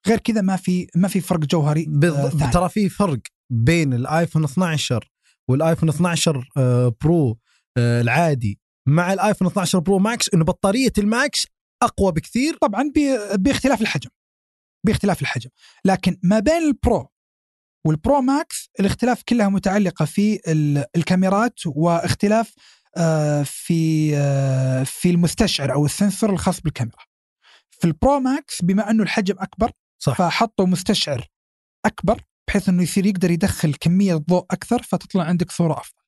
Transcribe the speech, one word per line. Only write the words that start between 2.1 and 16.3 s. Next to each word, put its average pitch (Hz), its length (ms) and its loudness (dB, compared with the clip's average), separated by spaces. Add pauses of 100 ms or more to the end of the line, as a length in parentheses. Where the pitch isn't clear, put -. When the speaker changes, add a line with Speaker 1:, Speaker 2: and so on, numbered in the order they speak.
Speaker 1:
آه، 139 120 0
ثاني. 143 240 0
Speaker 2:
ترى 175 160 2
في 208 200 -2
فرق 165 300 -2 (320)
بين 131 440 2
الآيفون 156 500 -2
اثناشر 147 680 -2 (380)
والآيفون 160 400 0
اثناشر، 156 680 -2
آه، 123 440 2
برو، 147 380 0 (380)
آه، 120 240 0
العادي 120 600 0 (280)
مع 175 240 2
الآيفون 190 360 0
اثناشر 185 300 0
برو 185 200 2
ماكس، 220 360 0
إنه 165 100 4
بطارية 196 540 0
الماكس 226 480 -2 (360)
أقوى 196 300 0
بكثير. 262 480 -2
Speaker 1:
طبعا 233 220 0 (140)
ب-، 240 460 0
باختلاف 262 380 0
الحجم، - 300 -4 (760)
باختلاف 202 360 0
الحجم. 127 280 -8 (340)
لكن 185 380 0
ما 196 160 4